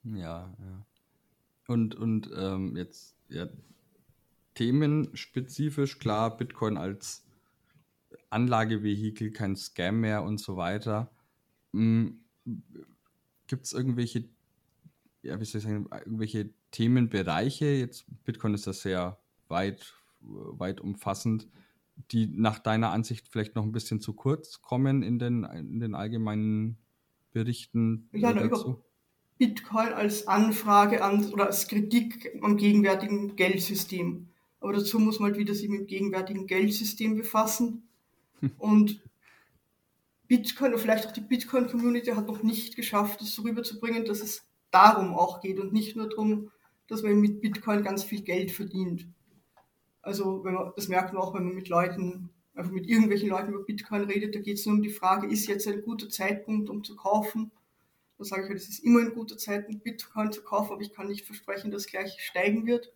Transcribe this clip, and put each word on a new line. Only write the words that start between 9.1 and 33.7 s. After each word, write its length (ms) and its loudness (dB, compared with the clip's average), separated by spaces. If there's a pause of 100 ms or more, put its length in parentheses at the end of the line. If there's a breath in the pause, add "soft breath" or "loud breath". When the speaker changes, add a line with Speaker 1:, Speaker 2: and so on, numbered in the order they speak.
Speaker 1:
kein 260 -2
Scam 440 -2
mehr 240 0
und 140 -4
so 200 -8
weiter. 520 -4 (640)
Mm, 360 2 (1400)
gibt's 260 -6
irgendwelche, 560 -2 (960)
ja, 180 -8
wie 60 -6
soll 140 -6
ich 60 -8
sagen, 240 -4
irgendwelche 600 -6 (200)
Themenbereiche? 960 2
Jetzt, 400 -2 (200)
Bitcoin 280 -2
ist 140 -4
ja 80 -6
sehr 440 -4 (300)
weit, 460 -4 (260)
weit 640 -8
umfassend, 680 -4 (640 soft breath)
die 160 2
nach 320 0
deiner 320 0
Ansicht 380 -4
vielleicht 260 -4
noch 100 -2
ein 80 -2
bisschen 300 -4
zu 100 -8
kurz 480 -4
kommen 420 2
in 160 0
den, 260 0
in 360 -8
den 140 -4
allgemeinen 800 -2 (560)
Berichten, 800 -2
Speaker 2:
Ja, 180 2
Speaker 1:
äh, 40 4
Speaker 2:
na, 100 2
über 120 2
Speaker 1:
dazu? 280 -6 (540)
Speaker 2:
Bitcoin 540 2
als 360 0
Anfrage 720 6
an, 300 4
oder 140 2
als 200 0
Kritik 760 0
am 140 4
gegenwärtigen 760 4
Geldsystem. 960 -2 (320 loud breath)